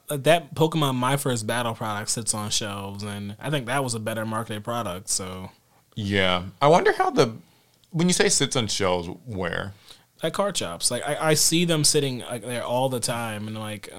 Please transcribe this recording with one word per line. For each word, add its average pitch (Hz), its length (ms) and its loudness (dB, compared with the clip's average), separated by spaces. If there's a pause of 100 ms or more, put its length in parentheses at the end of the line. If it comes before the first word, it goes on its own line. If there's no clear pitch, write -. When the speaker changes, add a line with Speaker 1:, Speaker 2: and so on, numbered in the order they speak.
Speaker 1:
uh, 147 80 -4
that 151 380 4
Pokemon 156 400 2
My 127 220 2
First 120 280 0
Battle 117 300 -2
product 104 340 -4
sits 110 240 -2
on 107 160 -4
shelves, 101 540 -4
and 101 360 -8
I 135 100 -6
think 143 160 -2
that 135 180 0
was 120 100 -2
a 113 60 -4
better 110 260 -4
marketed 110 380 -6
product, 104 460 -6
so. 92 420 -6 (440)
Speaker 2:
Yeah. 95 480 2 (180)
I 143 80 6
wonder 277 240 6
how 381 160 0
the, 139 240 2 (580)
when 170 160 2
you 180 60 4
say - 160 4
sits - 260 2
on 117 120 0
shelves, 90 420 0 (160)
where? 92 480 -4 (500)
Speaker 1:
At 160 100 -2
card 196 220 -2
shops. 85 360 -2
Like, 123 160 -4
I, 151 220 0
I 156 40 8
see 165 320 4
them 156 180 2
sitting, 139 360 2
like, 101 240 -8
there 120 200 -6
all 127 260 0
the 127 100 -2
time, 110 480 -4
and 110 100 -8
I'm 110 60 -8
like, 107 360 -10